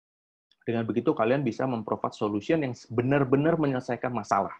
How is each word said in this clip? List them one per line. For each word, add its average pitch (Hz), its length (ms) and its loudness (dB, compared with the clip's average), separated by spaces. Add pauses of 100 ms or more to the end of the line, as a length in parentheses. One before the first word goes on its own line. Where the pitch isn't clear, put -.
(640)
Dengan 117 240 -2
begitu 120 280 0
kalian 127 320 2
bisa 120 200 -2
memprovide 117 480 -4
solution 107 480 0
yang 127 120 -4 (160)
benar-benar 139 680 2
menyelesaikan 127 520 -2
masalah. 101 500 0